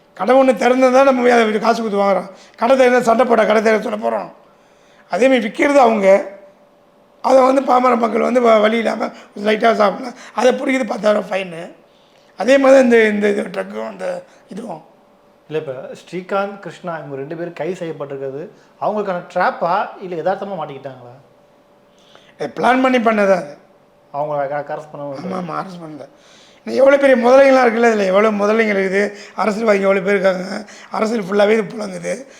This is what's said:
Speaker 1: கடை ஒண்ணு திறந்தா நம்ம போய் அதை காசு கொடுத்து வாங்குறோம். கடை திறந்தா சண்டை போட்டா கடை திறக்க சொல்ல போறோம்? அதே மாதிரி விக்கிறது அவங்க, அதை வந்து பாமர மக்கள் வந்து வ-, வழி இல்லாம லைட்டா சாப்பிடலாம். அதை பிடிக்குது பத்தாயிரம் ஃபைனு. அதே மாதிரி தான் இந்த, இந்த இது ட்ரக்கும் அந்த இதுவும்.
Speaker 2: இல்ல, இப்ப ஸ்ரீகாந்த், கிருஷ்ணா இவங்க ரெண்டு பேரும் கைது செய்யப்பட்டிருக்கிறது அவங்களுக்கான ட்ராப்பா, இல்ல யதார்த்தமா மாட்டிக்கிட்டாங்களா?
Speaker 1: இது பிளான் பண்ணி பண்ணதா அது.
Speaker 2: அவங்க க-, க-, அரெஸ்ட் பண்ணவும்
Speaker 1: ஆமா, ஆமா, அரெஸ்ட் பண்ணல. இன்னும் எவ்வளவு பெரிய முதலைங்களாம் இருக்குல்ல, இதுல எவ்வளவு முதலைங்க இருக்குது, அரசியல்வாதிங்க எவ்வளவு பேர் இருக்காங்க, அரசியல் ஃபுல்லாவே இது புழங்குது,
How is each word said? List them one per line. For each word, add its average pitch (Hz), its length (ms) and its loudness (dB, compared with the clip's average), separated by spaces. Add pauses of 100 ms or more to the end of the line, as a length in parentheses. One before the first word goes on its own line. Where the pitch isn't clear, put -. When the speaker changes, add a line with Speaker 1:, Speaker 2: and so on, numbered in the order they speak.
(140)
Speaker 1:
கடை 220 220 2
ஒண்ணு 262 160 6
திறந்தா 254 520 4
நம்ம 262 180 4
போய் 240 100 4
அதை 220 280 2
காசு 226 180 0
கொடுத்து 202 260 -2
வாங்குறோம். 185 260 0 (280)
கடை 262 200 2
திறந்தா 247 240 4
சண்டை 233 240 2
போட்டா 226 200 2
கடை 214 160 2
திறக்க 220 280 0
சொல்ல 220 200 -6
போறோம்? 196 220 -6 (800)
அதே 214 180 2
மாதிரி 247 200 2
விக்கிறது 285 300 0
அவங்க, 220 540 4 (880)
அதை 262 220 4
வந்து 262 200 2
பாமர 247 320 2
மக்கள் 226 260 -2
வந்து 240 200 0
வ-, 226 200 4
வழி 226 160 0
இல்லாம 220 280 -4 (380)
லைட்டா 220 300 2
சாப்பிடலாம். 208 400 -2 (200)
அதை 240 180 2
பிடிக்குது 262 340 -4
பத்தாயிரம் 208 440 -2
ஃபைனு. 190 420 -8 (680)
அதே 254 200 2
மாதிரி 269 160 4
தான் 269 100 6
இந்த, 233 240 4
இந்த 208 220 0
இது 208 140 -2
ட்ரக்கும் 202 440 -10
அந்த 185 360 -10 (260)
இதுவும். 196 340 -14 (640)
Speaker 2:
இல்ல, 151 140 -6
இப்ப 139 320 -12
ஸ்ரீகாந்த், 202 640 -8
கிருஷ்ணா 170 380 -12
இவங்க 143 180 -12
ரெண்டு 143 200 -10
பேரும் 170 180 -10
கைது 175 320 -8
செய்யப்பட்டிருக்கிறது 139 640 -10 (320)
அவங்களுக்கான 185 420 -4 (100)
ட்ராப்பா, 190 540 -2 (140)
இல்ல 180 140 -10
யதார்த்தமா 196 440 -6
மாட்டிக்கிட்டாங்களா? 131 540 -14 (1200)
Speaker 1:
இது - 200 -10
பிளான் 254 260 0
பண்ணி 254 160 2
பண்ணதா 214 380 2
அது. 165 220 -8 (540)
Speaker 2:
அவங்க 147 340 -4
க-, 143 180 -6
க-, 151 120 -8
அரெஸ்ட் 151 200 -16
பண்ணவும் 143 140 -12
Speaker 1:
ஆமா, 165 260 -10
ஆமா, 170 220 -8
அரெஸ்ட் 170 260 -10
பண்ணல. 156 240 -16 (580)
இன்னும் 233 200 2
எவ்வளவு 277 160 4
பெரிய 254 260 4
முதலைங்களாம் 262 380 6
இருக்குல்ல, 233 280 2
இதுல 208 120 0
எவ்வளவு 202 420 2
முதலைங்க 214 300 0
இருக்குது, 196 360 -2 (240)
அரசியல்வாதிங்க 208 440 0
எவ்வளவு 196 200 2
பேர் 196 180 0
இருக்காங்க, 190 460 -2 (260)
அரசியல் 214 320 -4
ஃபுல்லாவே 202 280 2
இது 220 120 2
புழங்குது, 185 640 -10 (120)